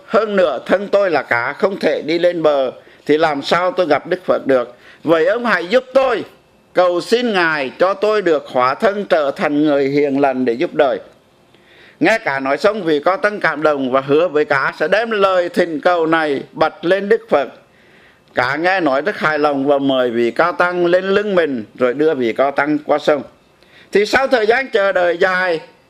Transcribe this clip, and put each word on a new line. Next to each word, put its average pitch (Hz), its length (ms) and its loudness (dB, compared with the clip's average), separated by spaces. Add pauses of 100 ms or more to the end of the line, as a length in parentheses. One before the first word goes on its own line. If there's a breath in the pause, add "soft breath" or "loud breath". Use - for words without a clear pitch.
Hơn 214 300 0
nữa, 160 300 0
thân 196 220 -2
tôi 202 240 0
là 151 120 0
cá, 120 300 -2
không 196 260 -2
thể 139 220 0
đi 165 180 -2
lên 170 240 0
bờ, 139 280 2 (340 loud breath)
thì 147 120 2
làm 156 240 0
sao 180 300 0
tôi 180 160 -2
gặp 143 200 0
Đức - 180 -6
Phật 123 220 -2
được? 127 280 0 (280 loud breath)
Vậy 160 220 2
ông 233 200 0
hãy 175 220 0
giúp 247 160 0 (100)
tôi, 254 300 0 (500)
cầu 175 280 2
xin 233 320 0
Ngài 156 460 0
cho 185 140 2
tôi 208 280 0
được 160 260 0
hóa 127 280 0
thân 202 300 -2
trở 147 260 0
thành 147 320 -2
người 143 260 2
hiền 143 320 0
lành 127 240 0
để 120 80 0
giúp 120 200 -4
đời." 135 260 2 (1000 soft breath)
Nghe 202 180 2
Cá 139 220 -4
nói 135 180 -2
xong, 208 260 -2
vị 151 220 0
cao 190 120 2
tăng 208 220 -4
cảm 156 240 -2
động 139 280 0
và 135 100 2
hứa 147 260 2
với 151 180 0
Cá 147 340 0
sẽ - 80 0
đem 226 240 0
lời 190 380 0
thỉnh 165 320 -2
cầu 175 240 2
này 156 460 0
bạch 156 340 -2
lên 196 240 0
Đức 220 200 0
Phật. 139 180 0 (880 soft breath)
Cá 131 200 0
nghe 180 240 0
nói 143 220 0
rất 202 160 -4
hài 156 220 0
lòng 143 280 0
và 143 100 2
mời 131 340 0
vị 117 200 0
cao 165 200 0
tăng 180 340 0
lên 180 200 2
lưng 202 300 0
mình 139 300 -2 (100)
rồi 123 180 0
đưa 156 200 0
vị 120 200 -2
cao 135 180 0
tăng 147 340 -2
qua 143 140 0
sông. 147 220 0 (680 soft breath)
Thì 202 140 2
sau 262 220 0
thời 226 180 2
gian 247 220 0
chờ 196 240 0
đợi 175 260 0
dài, 185 420 0 (300)